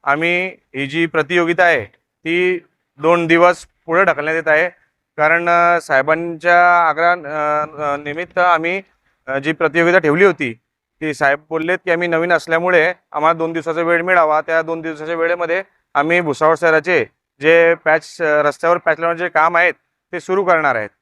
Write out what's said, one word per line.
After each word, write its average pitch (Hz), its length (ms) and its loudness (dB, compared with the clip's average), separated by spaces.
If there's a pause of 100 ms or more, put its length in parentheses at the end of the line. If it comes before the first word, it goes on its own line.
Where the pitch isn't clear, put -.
आम्ही 170 440 -2
ही 139 380 -10
जी 165 200 -2
प्रतियोगिता 170 580 0
आहे 147 200 2 (120)
ती 175 680 -6 (300)
दोन 165 300 2
दिवस 170 400 2 (200)
पुढे 170 180 0
ढकलण्यात 156 320 -2
येत 160 120 -4
आहे. 160 200 2 (480)
कारण, 165 320 0
अ, 170 320 2
साहेबांच्या 170 1080 2
आग्रहा, 165 240 0
अ, 151 540 -4 (160)
अ, 143 140 -2
निमित्त 147 420 -8
आम्ही, 175 440 0 (440)
अ, 135 120 -4
जी 143 140 -4
प्रतियोगिता 170 460 2
ठेवली 156 260 2
होती 139 340 0 (420)
ती 156 140 -6
साहेब 143 240 0 (100)
बोललेत 165 360 -2
की 180 60 -4
आम्ही 170 180 0
नवीन 170 240 0
असल्यामुळे 170 600 0 (200)
आम्हाला 156 260 0
दोन 165 140 -4
दिवसाचा 165 300 -4
वेळ 170 200 0
मिळावा, 165 380 2
त्या 165 220 -2
दोन 165 180 -6
दिवसाच्या 160 340 -8
वेळेमध्ये 170 480 -2 (320)
आम्ही 160 260 0
भुसावळ 156 400 0
शहराचे 160 460 0 (340)
जे 165 340 4
पॅच, 160 460 -2
अ, 151 220 0
रस्त्यावर 165 360 0
पॅच 160 220 -2
लावण्याचे 170 280 -4
काम 165 280 2
आहेत 170 180 2 (380)
ते 175 80 -8
सुरू 190 240 -2
करणार 156 320 2
आहेत. 107 140 -6 (120)